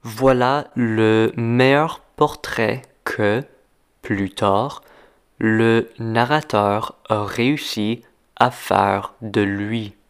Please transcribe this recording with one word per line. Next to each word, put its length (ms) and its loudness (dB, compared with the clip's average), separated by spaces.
Voilà 720 2
le 600 2
meilleur 640 2
portrait 680 -2
que, 380 -2
plus 260 -4
tard, 540 -2
le 580 2
narrateur 960 -2
a 160 0
réussi 800 -4
à 160 2
faire 680 -2
de 200 -2
lui. 540 -4